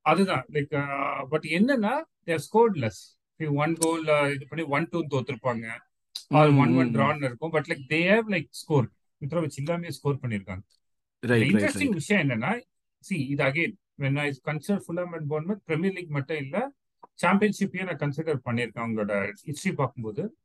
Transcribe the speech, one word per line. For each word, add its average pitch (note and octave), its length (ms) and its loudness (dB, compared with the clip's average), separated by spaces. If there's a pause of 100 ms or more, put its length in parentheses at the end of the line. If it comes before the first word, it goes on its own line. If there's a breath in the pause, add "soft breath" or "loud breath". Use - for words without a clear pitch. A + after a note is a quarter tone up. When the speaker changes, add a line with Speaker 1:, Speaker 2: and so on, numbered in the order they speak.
Speaker 1:
அதுதான். E3+ 520 2
லைக், D3 180 -2
uh, C#3 600 -4
but D#3 120 0
என்னன்னா, A3+ 600 2 (240)
they E3 120 0
have - 20 -4 (120)
scored A3+ 220 4
less. - 440 -6 (200)
See, D#3 120 -4
one D3 240 0
goal, D#3+ 340 -2
uh, C#3+ 260 2
இது C#3 140 -10
பண்ணி D3+ 160 -6
ஒன் C#3 260 -2
டூ E3 160 -4
தோத்துருப்பாங்க. B2 580 -4 (720)
Or D3+ 180 8
Speaker 2:
ம், C#3 40 8
Speaker 1:
ஒன் - 0 -
ஒன் C#3 160 6
Speaker 2:
ம், B2+ 180 4
ம். A2+ 40 -2
Speaker 1:
டிரான்னு C#3+ 300 2
இருக்கும். C3+ 280 -6
But D#3+ 40 0
like, D3+ 320 -2
they D#3 140 0
have, G3+ 260 4
like, F3 180 -2 (220)
scored. C#3 180 4 (340)
மித்ரோவிச் D#3 360 -4
எல்லாமே E3 340 -4
ஸ்கோர் C#3+ 240 -2
பண்ணிருக்காங்க. G2+ 480 -6
Speaker 2:
ரைட், - 0 - (600)
Speaker 1:
The - 40 -6
Speaker 2:
ரைட், A#2 240 6
Speaker 1:
interesting C#4+ 280 4
Speaker 2:
ரைட். C#4 140 2
Speaker 1:
விஷயம் E3 360 2
என்னன்னா, C3+ 320 -2 (500)
see, F#3+ 40 0
இது C#3 300 0
again, C3+ 280 0 (280)
when C#3 160 0
I D3 180 -2 (100)
consider F3+ 440 -2
Fulham F3 260 -4
and D#3 160 -6
Bournemouth, D#3+ 340 -4
பிரீமியர் E3+ 300 -2
லீக் F3 140 -10
மட்டும் D3 280 -4
இல்ல, F3 360 -4 (500)
சாம்பியன்ஷிப்பையும் G3 640 2
நான் F3 120 -6
கன்சிடர் D3 480 -2
பண்ணிருக்கேன் A#2 400 -4
அவங்களோட G#2 480 -2 (140)
ஹிஸ்டரி D#3 260 -4
பார்க்கும்போது. C3 720 -4